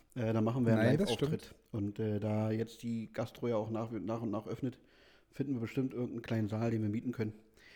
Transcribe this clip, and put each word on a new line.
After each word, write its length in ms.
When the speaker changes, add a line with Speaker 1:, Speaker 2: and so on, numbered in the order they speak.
Speaker 1:
Äh, 180
da 100
machen 240
wir 80
einen 100
Speaker 2:
Nein, 160
das 100
Speaker 1:
Live-Auftritt. 360
Speaker 2:
stimmt. 100
Speaker 1:
Und, 280
äh, 200
da 320
jetzt 320
die 280
Gastro 360
ja 80
auch 160
nach, 200
nach 300
und 80
nach 160
öffnet, 320
finden 220
wir 80
bestimmt 320
irgendeinen 280
kleinen 280
Saal, 200
den 140
wir 60
mieten 220
können. 220